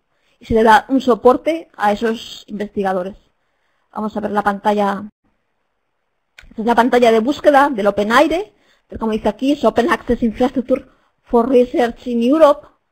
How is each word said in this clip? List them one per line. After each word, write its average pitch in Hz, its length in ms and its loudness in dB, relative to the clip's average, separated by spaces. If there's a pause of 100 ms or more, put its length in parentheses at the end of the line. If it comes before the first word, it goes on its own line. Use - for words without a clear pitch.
(400)
y - 60 -20
se - 100 -4
le 220 80 4
da 220 260 4
un 262 100 2
soporte 254 800 0
a 208 160 0
esos 226 540 -8
investigadores. 196 680 -6 (800)
Vamos 214 240 -8
a - 20 -8
ver 208 120 -6
la 208 100 -2
pantalla. 202 680 -2 (1400)
Esta - 140 -12
es - 20 -4
la 240 100 0
pantalla 233 380 4
de 226 60 2
búsqueda 285 500 2
del 208 180 -4
OpenAIRE, 269 680 0 (340)
pero - 120 -14
como 220 140 -4
dice 214 160 -4
aquí, 262 240 -2
es - 100 -10
Open 233 260 0
Access 226 340 -4
Infrastructure 247 640 -2 (360)
for 233 260 0
Research 247 600 0
in 233 160 -2
Europe, 294 440 2 (240)